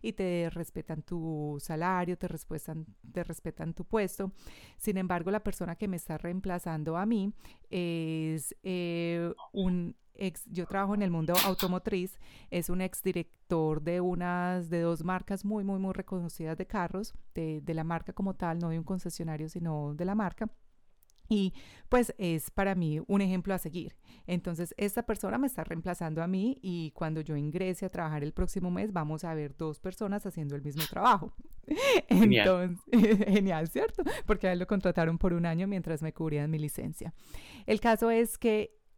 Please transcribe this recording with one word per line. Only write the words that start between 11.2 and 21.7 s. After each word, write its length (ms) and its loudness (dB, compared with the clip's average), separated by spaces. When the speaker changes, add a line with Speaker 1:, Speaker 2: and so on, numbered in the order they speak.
Speaker 1:
automotriz, 760 0
es 180 0
un 120 2
exdirector 1000 0
de 200 0
unas, 680 0
de 120 0
dos 220 0
marcas 400 -4
muy, 200 -2
muy, 160 -2
muy 140 -2
reconocidas 600 -6
de 120 -6
carros, 480 -4
de, 280 -4
de 120 -4
la 100 -2
marca 300 -4
como 220 -2
tal, 240 -2
no 100 -2
de 80 0
un 60 -4
concesionario, 640 -4
sino 460 -2
de 100 -2
la 80 0
marca. 380 -2
Y, 240 4